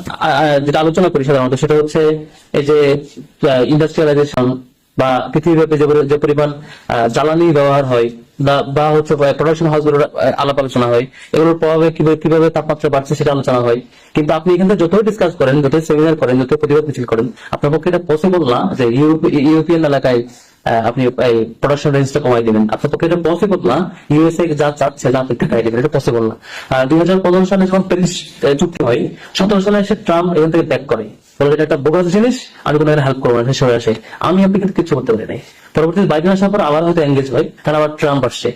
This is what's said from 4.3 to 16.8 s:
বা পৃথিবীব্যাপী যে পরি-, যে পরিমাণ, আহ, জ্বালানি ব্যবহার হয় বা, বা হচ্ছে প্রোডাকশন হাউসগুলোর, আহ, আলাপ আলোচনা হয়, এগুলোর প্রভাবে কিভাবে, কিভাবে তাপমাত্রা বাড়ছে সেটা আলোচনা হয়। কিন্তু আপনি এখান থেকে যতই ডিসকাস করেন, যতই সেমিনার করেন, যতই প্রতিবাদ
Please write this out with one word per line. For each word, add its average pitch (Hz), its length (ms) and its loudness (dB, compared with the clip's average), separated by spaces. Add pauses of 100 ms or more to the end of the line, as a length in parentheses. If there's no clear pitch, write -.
বা 131 360 0
পৃথিবীব্যাপী 156 440 2
যে 147 100 2
পরি-, 147 200 2
যে 147 100 0
পরিমাণ, 147 360 0 (340)
আহ, 120 200 0
জ্বালানি 156 440 2
ব্যবহার 143 340 2
হয় 120 240 0 (320)
বা, 139 220 2
বা 147 260 0
হচ্ছে 151 260 0
প্রোডাকশন 156 520 0
হাউসগুলোর, 147 360 2
আহ, 131 340 -2
আলাপ 139 220 -2
আলোচনা 127 280 -2
হয়, 120 200 0 (260)
এগুলোর 160 240 2
প্রভাবে 160 340 2
কিভাবে, 160 260 0
কিভাবে 160 320 2
তাপমাত্রা 156 400 -4
বাড়ছে 139 260 -2
সেটা 147 160 0
আলোচনা 135 280 0
হয়। 120 220 0 (320)
কিন্তু 156 200 0
আপনি 160 200 0
এখান 185 160 2
থেকে 180 140 2
যতই 190 200 2
ডিসকাস 208 320 0
করেন, 139 260 0
যতই 139 200 2
সেমিনার 156 340 2
করেন, 131 260 0
যতই 131 140 0
প্রতিবাদ 151 300 0